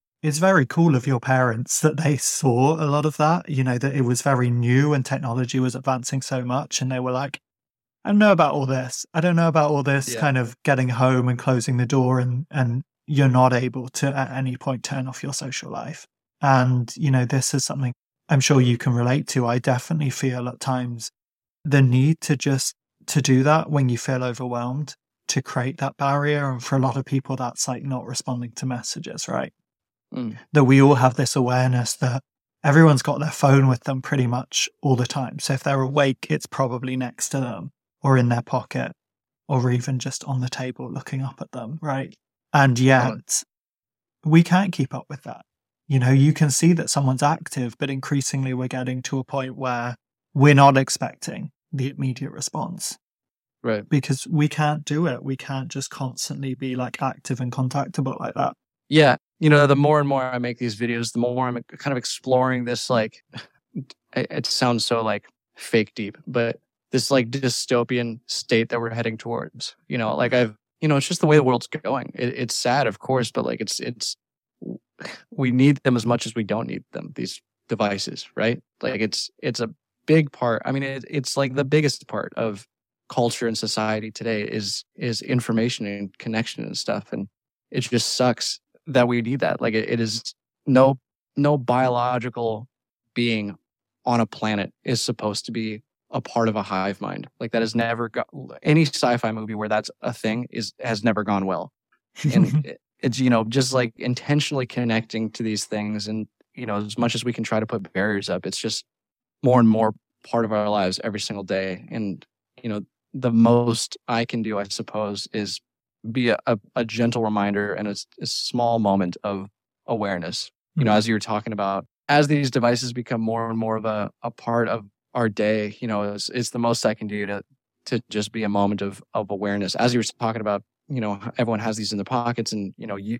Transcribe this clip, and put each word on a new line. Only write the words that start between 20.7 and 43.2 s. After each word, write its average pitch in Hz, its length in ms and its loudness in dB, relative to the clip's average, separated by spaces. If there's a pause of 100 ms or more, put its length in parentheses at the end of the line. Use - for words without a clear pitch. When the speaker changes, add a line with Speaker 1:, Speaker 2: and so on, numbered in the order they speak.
Speaker 1:
the 139 180 6
need 131 400 4
to 147 140 0
just, 135 400 -2 (320)
to 147 140 0
do 131 220 4
that 151 280 4
when 139 180 2
you 120 80 0
feel 127 260 -4
overwhelmed, 123 720 -6 (340)
to 139 120 0
create 131 380 -4
that 135 180 -4
barrier. 143 540 0
And 123 120 -6
for - 120 -2
a 135 40 4
lot 131 180 0
of 131 80 -4
people, 135 300 -2
that's, 123 320 -6
like, 127 160 -6
not - 220 -6
responding 123 520 -6
to - 100 -8
messages, - 600 -8
right? - 260 -4 (600)
Speaker 2:
Mm. 113 240 -8 (160)
Speaker 1:
That 147 120 8
we 135 140 8
all 139 160 8
have 123 200 4
this 135 200 -2
awareness 127 600 2
that 127 260 -2 (420)
everyone's 147 380 8
got 139 180 -2
their 147 120 -4
phone 135 360 6
with 123 180 2
them 135 180 -4
pretty 127 240 0
much - 420 -4 (140)
all 135 120 6
the 123 120 0
time. 139 320 -6
So - 140 -2
if 131 100 -4
they're 139 180 2
awake, 135 480 0
it's 151 160 -2
probably 127 500 -4
next 127 340 -6
to 139 100 -2
them 120 320 -6 (320)
or 135 140 8
in 123 120 6
their 117 140 2
pocket - 480 -4 (560)
or 127 240 2
even 123 260 0
just - 280 -8
on 135 160 -2
the 127 80 -2
table 127 420 -8
looking 135 320 -6
up - 180 -10
at - 100 -14
them, 123 300 -10
right? 135 320 -4 (400)
And 135 240 6
yet, 127 640 4